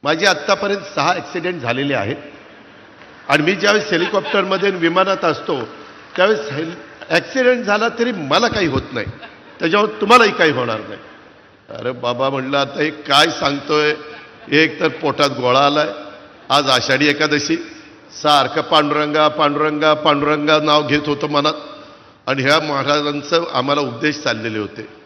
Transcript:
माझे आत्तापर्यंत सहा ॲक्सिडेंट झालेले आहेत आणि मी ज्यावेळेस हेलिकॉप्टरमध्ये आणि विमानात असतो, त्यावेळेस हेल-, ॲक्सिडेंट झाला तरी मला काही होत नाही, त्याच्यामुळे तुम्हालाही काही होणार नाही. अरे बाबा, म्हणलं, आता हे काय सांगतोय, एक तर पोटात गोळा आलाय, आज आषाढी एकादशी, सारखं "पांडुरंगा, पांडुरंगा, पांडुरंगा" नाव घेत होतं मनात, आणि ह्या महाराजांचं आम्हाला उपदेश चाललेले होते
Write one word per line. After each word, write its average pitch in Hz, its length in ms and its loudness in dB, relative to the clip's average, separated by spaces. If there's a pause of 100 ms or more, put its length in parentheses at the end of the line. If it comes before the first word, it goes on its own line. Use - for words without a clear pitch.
माझे 160 220 0
आत्तापर्यंत 202 680 -2
सहा 160 180 0
ॲक्सिडेंट 175 480 -6
झालेले 131 320 -2
आहेत 113 220 -2 (1120)
आणि 151 140 2
मी 185 120 2
ज्यावेळेस 202 360 0
हेलिकॉप्टरमध्ये 190 800 0
आणि 190 80 -4
विमानात 180 480 0
असतो, 151 380 -2 (520)
त्यावेळेस 196 360 0
हेल-, 160 240 -8 (340)
ॲक्सिडेंट 240 560 2
झाला 214 240 0
तरी 233 220 -2
मला 180 360 0
काही 208 200 0
होत - 260 -4
नाही, 110 120 -6 (540)
त्याच्यामुळे 208 420 0
तुम्हालाही 220 300 6
काही 165 200 2
होणार 120 280 -2
नाही. 104 200 -14 (680)
अरे 117 220 -8
बाबा, 123 380 -2
म्हणलं, 135 280 -2
आता 139 240 -2
हे 151 80 0
काय 151 380 2
सांगतोय, 151 680 0 (580)
एक 151 280 2
तर 175 80 0
पोटात 143 420 0
गोळा 131 360 2
आलाय, 147 240 2 (600)
आज 135 200 2
आषाढी 131 380 2
एकादशी, 147 480 2 (560)
सारखं 147 500 2
"पांडुरंगा, 151 680 2
पांडुरंगा, 151 680 2
पांडुरंगा" 151 680 2
नाव 151 280 2
घेत 147 200 0
होतं 147 220 -2
मनात, 147 240 0 (760)
आणि 135 160 -2
ह्या 147 160 4
महाराजांचं 147 840 -2 (100)
आम्हाला 143 280 0
उपदेश 139 380 -4
चाललेले 110 400 -4
होते 104 280 -10 (180)